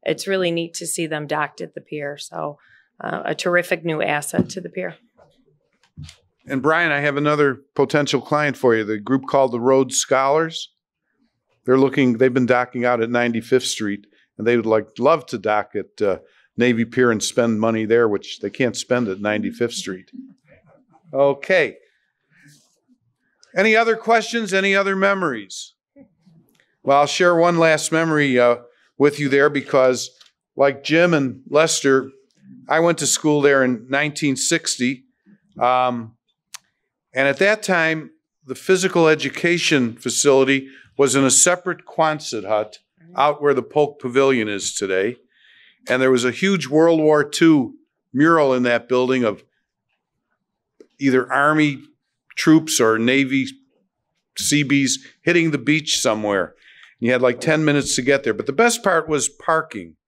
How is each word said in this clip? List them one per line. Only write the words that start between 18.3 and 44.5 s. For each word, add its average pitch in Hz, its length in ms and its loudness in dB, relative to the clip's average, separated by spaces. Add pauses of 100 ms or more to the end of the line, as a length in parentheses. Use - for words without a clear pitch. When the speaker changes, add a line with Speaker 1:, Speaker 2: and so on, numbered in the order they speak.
Speaker 2:
they 104 80 -6
can't 117 260 -4
spend 123 320 -4
at 95 140 -6
Ninety-fifth 107 540 -4
Street. - 360 -12 (1000)
Okay. 143 640 0 (1800)
Any 214 200 2
other 226 200 2
questions? 220 580 -2
Any 196 220 0
other 196 200 0
memories? 180 800 -4 (1080)
Well, 139 160 4
I'll 147 60 4
share 175 300 2
one 170 240 2
last 160 320 2
memory, 151 480 2
uh, 120 180 4 (400)
with 143 220 2
you 147 100 -2
there 139 200 4
because, 131 600 0 (460)
like 139 280 0
Jim 170 300 2
and 135 360 -2
Lester, 139 640 2 (580)
I 156 100 2
went 170 200 2
to 147 80 -4
school 151 340 0
there 139 220 4
in 123 260 -4
nineteen 143 460 -2
sixty. 131 680 -4 (540)
Um, 123 560 -2 (1000)
and 135 140 0
at 139 120 -2
that 208 220 2
time, 160 500 -2 (340)
the 131 100 -10
physical 180 520 2
education 147 880 0
facility 135 720 2 (280)
was 135 180 2
in 139 80 2
a 131 80 2
separate 175 540 0
Quonset 151 600 -4
hut 107 300 -4 (400)
out 147 240 0
where 143 120 2
the 127 100 -2
Polk 147 360 -2
Pavilion 127 480 0
is 101 260 -6